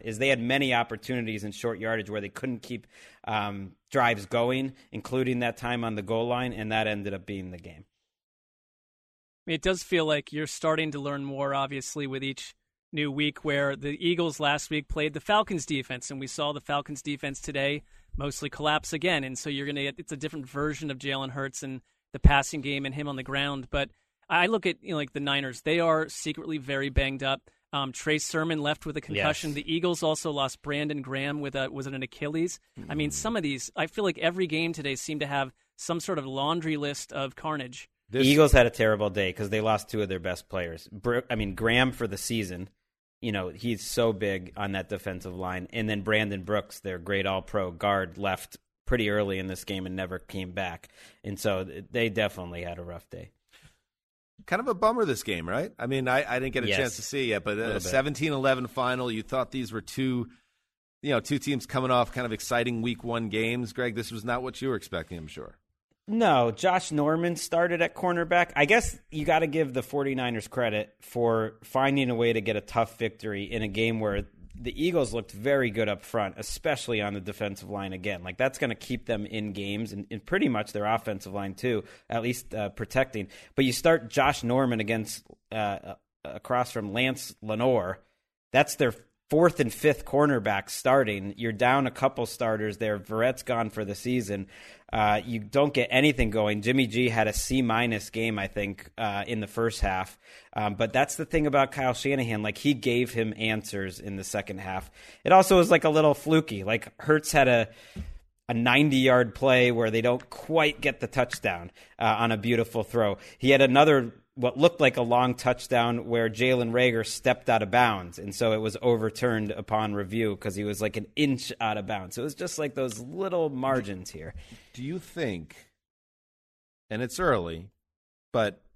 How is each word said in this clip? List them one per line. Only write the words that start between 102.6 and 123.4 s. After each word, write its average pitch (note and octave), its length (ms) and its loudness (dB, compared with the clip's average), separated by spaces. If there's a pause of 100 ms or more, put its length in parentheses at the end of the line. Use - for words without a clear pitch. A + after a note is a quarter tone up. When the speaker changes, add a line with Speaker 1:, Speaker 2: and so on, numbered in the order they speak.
Speaker 1:
gave B2 400 0
him A2 240 -2
answers G#2 640 -4
in G2+ 160 -10
the F#2+ 80 -8
second G2 360 -6
half. F#2+ 340 -8 (320)
It - 80 6
also F#3+ 240 10
was, F3 160 8
like, D#3+ 100 8
a D#3+ 80 4
little D3+ 240 6
fluky. D3+ 480 2
Like, A2 300 -2 (100)
Hurts D3+ 300 4
had C#3 160 6
a A#2 200 6 (800)
a A#2+ 60 -2
ninety-yard B2+ 800 6
play B2+ 380 6
where A2+ 180 2
they A2+ 120 2
don't B2 280 0
quite D3+ 500 0
get C#3 200 0
the A#2 60 -4
touchdown, F#2+ 640 -2 (280)
uh, - 60 0 (140)
on A#2 140 2
a A2 40 0
beautiful A2+ 480 0
throw. G#2+ 340 2 (200)
He C3 120 4
had C3+ 100 8
another, C3+ 520 6 (240)
what B2 200 0
looked E3+ 240 6
like C3 160 6
a B2 60 2
long B2 320 4
touchdown A#2+ 720 0
where A#2 240 2
Jalen A#2+ 400 2
Reagor A#2 360 4
stepped - 440 0
out A2+ 120 4
of G2 80 -4
bounds, G2+ 480 2
and G2 160 -8
so A2+ 180 2
it A2 80 2
was A2 220 -2
overturned A2 680 2
upon G#2+ 440 -2
review G2+ 420 -2
'cause G2 180 -6
he G2+ 100 -4
was, G#2 160 -4
like, G#2+ 160 -2
an G#2 100 -6 (100)
inch C#3 440 0
out A2 180 0
of G2 80 -8
bounds. F#2+ 280 -6
So A#2+ 80 -6
it - 20 -4
was D3 100 -6
just, F3 240 -8
like, D3 160 -4
those B2+ 260 -4
little E3+ 500 -2